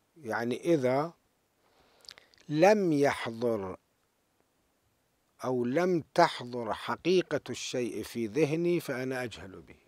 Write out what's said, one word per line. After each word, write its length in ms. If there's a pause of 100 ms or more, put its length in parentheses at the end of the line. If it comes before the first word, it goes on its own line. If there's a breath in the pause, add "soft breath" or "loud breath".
(160)
يعني 400
إذا 560 (1400 loud breath)
لم 440
يحضر 840 (1700)
أو 200
لم 400 (100)
تحضر 600
حقيقة 680 (100)
الشيء 520
في 240
ذهني 540
فأنا 440
أجهل 360
به. 280